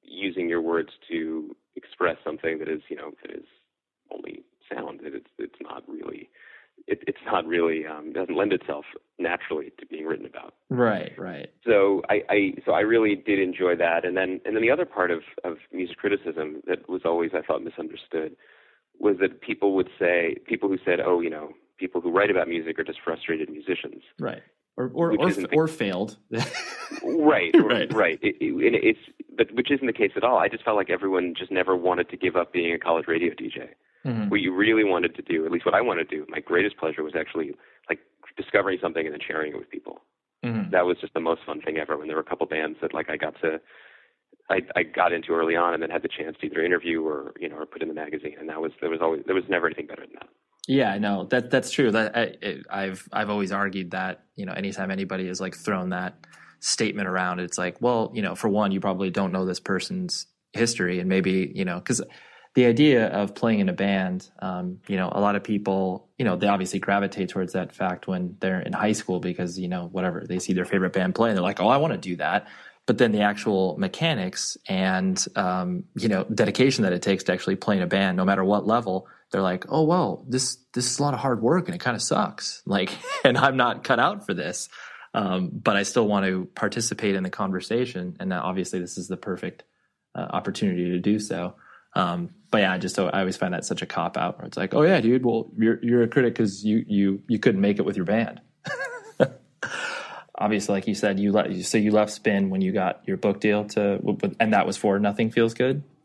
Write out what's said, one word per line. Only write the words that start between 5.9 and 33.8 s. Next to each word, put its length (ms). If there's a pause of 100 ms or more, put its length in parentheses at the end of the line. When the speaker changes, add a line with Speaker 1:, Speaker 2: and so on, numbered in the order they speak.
Speaker 1:
it, 200
it's 200
not 200
really, 380
um, 280
doesn't 240
lend 160
itself 320 (340)
naturally 600
to 80
being 200
written 180
about. 300 (160)
Speaker 2:
Right, 480
right. 300 (180)
Speaker 1:
So 420
I, 220
I, 220 (120)
so 80
I 80
really 340
did 240
enjoy 380
that. 280
And 120
then, 280
and 120
then 60
the 80
other 160
part 240
of, 100 (240)
of 140 (140)
music 260
criticism 680
that 220
was 160
always, 300
I 80
thought, 200
misunderstood 720 (640)
was 220
that 220
people 320
would 240
say, 380 (100)
people 220
who 160
said, 200
"Oh, 160
you 100
know, 220 (240)
people 240
who 100
write 200
about 180
music 300
are 60
just 200
frustrated 460
musicians." 520 (160)
Speaker 2:
Right. 240 (340)
Or, 180
or, 160
Speaker 1:
Which 100
Speaker 2:
or, 80
Speaker 1:
isn't 220
the 60
Speaker 2:
or 120
failed. 480 (140)
<laughs> 80 (680)
Speaker 1:
Right, 500
Speaker 2:
Right. 380
Speaker 1:
right. 300
It, 180
it, 120
and 240
it's, 220 (380)
but 180
which 160
isn't 160
the 60
case 240
at 60
all. 160
I 100
just 160
felt 120
like 120
everyone 480
just 140
never 240
wanted 360
to 60
give 200
up 160
being 200
a 60
college 300
radio 260
D 180
J. 180 (360)